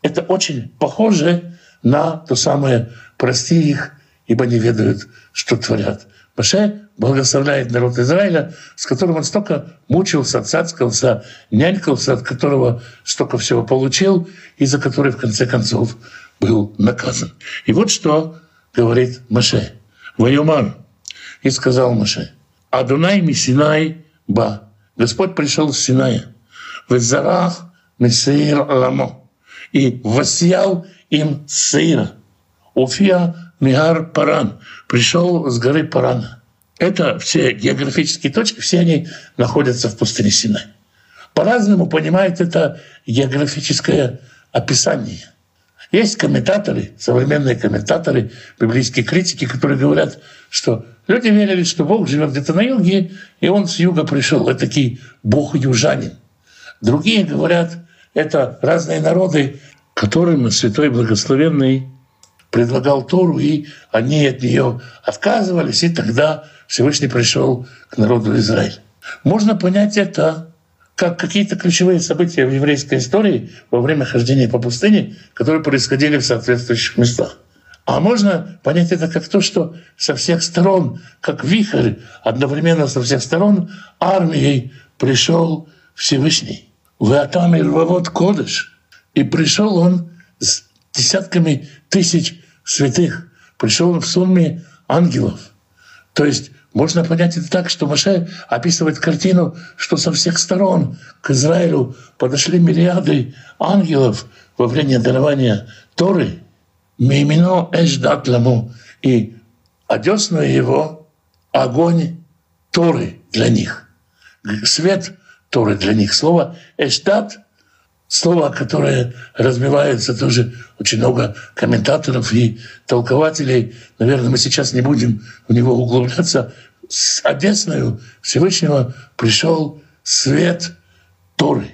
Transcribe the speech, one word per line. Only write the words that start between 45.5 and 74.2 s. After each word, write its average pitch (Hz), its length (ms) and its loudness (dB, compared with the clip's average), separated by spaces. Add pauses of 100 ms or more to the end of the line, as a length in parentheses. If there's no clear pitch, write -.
Есть 208 260 2
комментаторы, 143 800 -2
современные 131 580 0
комментаторы, 120 760 -2 (280)
библейские 120 440 0
критики, 175 420 -2
которые 135 320 -2
говорят, 147 420 0 (300)
что - 360 -4 (220)
люди 233 200 2
верили, 202 360 4
что 165 200 -2
Бог 180 240 0
живет 143 240 0
где-то 139 220 -4
на 180 80 2
юге, 196 500 2 (300)
и 175 80 2
он 196 180 2
с - 100 -8
юга 170 280 2
пришел, 139 460 0
этакий 127 500 -2 (220)
Бог-южанин. 127 880 0 (680)
Другие 190 440 2
говорят, 165 520 0 (360)
это 147 480 -2
разные 160 400 0
народы, 156 580 0 (360)
которым 147 540 2
Святой 123 400 0
Благословенный 131 960 0 (640)
предлагал 127 540 0
Тору, 175 340 2
и 147 280 0 (240)
они 139 360 2
от 123 140 -2
нее 123 400 0 (220)
отказывались, 180 800 0
и 170 60 2
тогда 151 560 -2 (220)
Всевышний 147 400 0
пришел 127 600 0 (220)
к - 80 -12
народу 110 400 2
Израиль. - 420 0 (440)
Можно 208 320 2
понять 202 420 0
это 160 560 -2 (420)
как 170 220 -2
какие-то 196 380 -4
ключевые 180 460 2
события 170 440 0
в 131 60 0
еврейской 139 460 0
истории 190 540 0 (200)
во 120 100 2
время 143 220 0
хождения 123 460 2